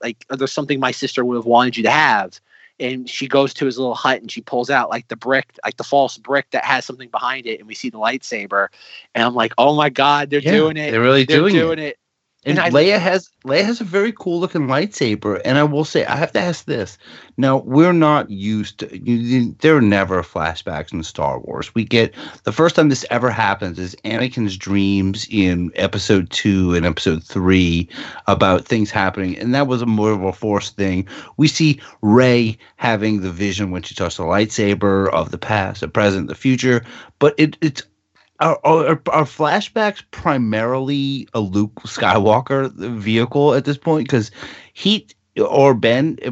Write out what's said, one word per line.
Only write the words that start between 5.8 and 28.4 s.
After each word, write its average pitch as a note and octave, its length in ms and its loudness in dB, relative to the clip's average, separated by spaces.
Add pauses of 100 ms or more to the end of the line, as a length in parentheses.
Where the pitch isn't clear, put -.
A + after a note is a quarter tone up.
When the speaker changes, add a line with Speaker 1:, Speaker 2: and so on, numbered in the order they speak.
Speaker 1:
false C#3 340 0
brick C3+ 320 -4
that - 140 -4
has C3 200 -2
something B2+ 240 -16
behind B2 380 -6
it. A2 140 -8
And G#2+ 80 -20
we A2 60 -16
see B2+ 140 -8
the A2 100 -14
lightsaber. G#2 680 -2 (460)
And A#2 100 0
I'm A#2+ 100 0
like, A2+ 240 0
"Oh C#3 180 4
my D3+ 140 2
God, C#3+ 380 2
they're D3 120 0
Speaker 2:
Yeah, C#3 100 -2
Speaker 1:
doing D#3 260 2
it. D3+ 140 -6
Speaker 2:
they're A2+ 100 2
really C3 240 6
Speaker 1:
They're D3+ 140 4
Speaker 2:
doing F#3+ 160 4
it. E3+ 60 6
Speaker 1:
doing D#3+ 180 0
it." D3+ 200 -8 (460)
Speaker 2:
And D3+ 140 0
Speaker 1:
And E3+ 80 2
I F3 40 0
Speaker 2:
Leia F3 280 4
has, F3+ 320 -2 (140)
Leia D3 200 2
has A#3 160 -2
a A#3 40 -8
very G3+ 260 0
cool E3+ 300 -4
looking F3 220 -4
lightsaber, B2 840 -2
and C3 140 2
I D3 40 4
will D3+ 220 0
say, D3+ 200 0
I B2 120 -4
have D3+ 160 -2
to - 80 0
ask F3 240 -4
this. A#2+ 340 -6 (380)
Now, C3 220 2
we're D3+ 340 4
not D3+ 380 2
used G#2 480 -6
to, - 200 -12
you, B2 160 -2
you, A#2+ 460 0
there D#3 160 6
are C#3+ 40 4
never G2 440 2
flashbacks D#2+ 680 -6
in E2 120 -8
Star C#2 340 -4
Wars. - 380 -12
We A2+ 80 0
get, A2+ 280 0 (300)
the - 80 -4
first D#3+ 240 2
time D#3 140 6
this C3 220 0
ever A#2+ 200 0
happens G2+ 480 -2
is F2+ 160 -8 (100)
Anakin's A2+ 520 -4
dreams G2 760 0
in F2+ 460 0
Episode F#2+ 540 2
Two F#2+ 440 2
and E2+ 100 2
Episode D#2+ 380 0
Three F2+ 640 2 (380)
about F#2+ 380 2